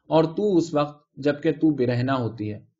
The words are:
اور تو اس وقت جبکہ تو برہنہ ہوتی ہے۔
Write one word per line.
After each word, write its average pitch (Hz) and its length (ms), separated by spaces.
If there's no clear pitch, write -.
اور 156 180
تو 190 320
اس 165 180
وقت 147 420
جبکہ 143 360
تو 156 180
برہنہ 123 420
ہوتی 107 400
ہے۔ 104 160